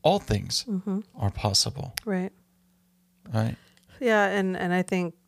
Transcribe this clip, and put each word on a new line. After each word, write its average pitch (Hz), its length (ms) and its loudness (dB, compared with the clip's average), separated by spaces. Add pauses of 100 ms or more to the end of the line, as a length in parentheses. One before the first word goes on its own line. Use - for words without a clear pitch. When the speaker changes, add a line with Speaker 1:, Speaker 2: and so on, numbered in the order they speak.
Speaker 1:
all 190 160 4
things - 500 -2
Speaker 2:
Mm-hmm. 190 300 -2 (180)
Speaker 1:
are 101 140 0
possible. - 640 -2 (100)
Speaker 2:
Right. 185 260 -2 (1000)
Speaker 1:
Right? 113 220 0 (460)
Speaker 2:
Yeah, 214 260 4
and, 190 300 0
and 175 160 0
I 180 80 4
think 180 340 -2 (120)